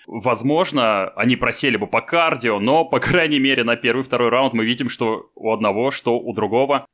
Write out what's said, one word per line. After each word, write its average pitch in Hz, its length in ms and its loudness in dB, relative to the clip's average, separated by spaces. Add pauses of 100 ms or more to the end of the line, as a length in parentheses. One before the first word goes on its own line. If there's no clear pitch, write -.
возможно, 117 1040 0
они 120 260 0
просели 120 400 -2
бы 101 100 -2
по 117 140 0
кардио, 135 580 0
но, 135 260 2
по - 140 -2
крайней 160 400 0
мере, 135 240 2
на 117 140 0
первый, 120 260 0
второй 120 280 0
раунд 123 240 2
мы 113 100 0
видим, 120 240 -2
что 110 460 -4
у 110 180 -2
одного, 110 380 0
что 120 280 -2
у 113 160 -6
другого 120 600 0